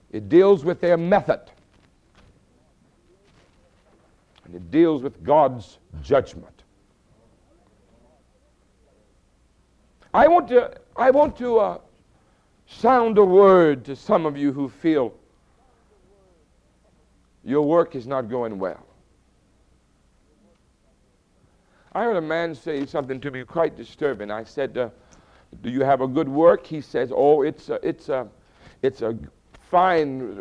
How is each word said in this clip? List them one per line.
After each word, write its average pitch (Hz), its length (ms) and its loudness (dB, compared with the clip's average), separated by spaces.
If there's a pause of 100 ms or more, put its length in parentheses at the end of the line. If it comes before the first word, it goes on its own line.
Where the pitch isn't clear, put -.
(120)
It 104 160 -12
deals 180 360 4
with 170 160 -6
their 175 160 0
method. 170 440 -2 (3000)
And 85 100 -20
it 87 160 -18
deals 156 320 2
with 120 220 -12
God's 131 540 0 (220)
judgment. - 640 -6 (3500)
I 254 140 6
want 339 200 2
to, 247 300 0 (180)
I 262 140 2
want 285 280 2
to, 240 200 0
uh, 185 200 -2 (880)
sound 233 500 0
a 208 60 8
word 180 600 6
to 139 100 -12
some 175 300 -2
of 151 100 -4
you 143 160 -2
who 139 160 -6
feel 139 460 -2 (2250)
your 139 180 -2
work 165 320 0
is 123 120 -12
not 127 240 -8
going 113 280 -8
well. 92 280 -8 (3000)
I 208 120 -6
heard 233 120 -2
a 170 60 -4
man 165 320 -6
say 143 320 -8
something 131 340 -8
to 139 100 -10
me 127 140 -12
quite 165 320 -4
disturbing. 113 540 -8
I 107 140 -10
said, 131 340 -8
uh, 123 100 -4 (720)
"Do 107 80 -12
you 127 140 -2
have 135 180 2
a 131 80 -2
good 139 220 -4
work?" 165 360 4
He 156 140 -10
says, 123 340 -6
"Oh, 147 280 4
it's 147 260 -6
a, 110 180 -6
it's - 220 -8
a, 131 180 -6 (540)
it's 131 220 -2
a 113 160 -4 (520)
fine 151 720 0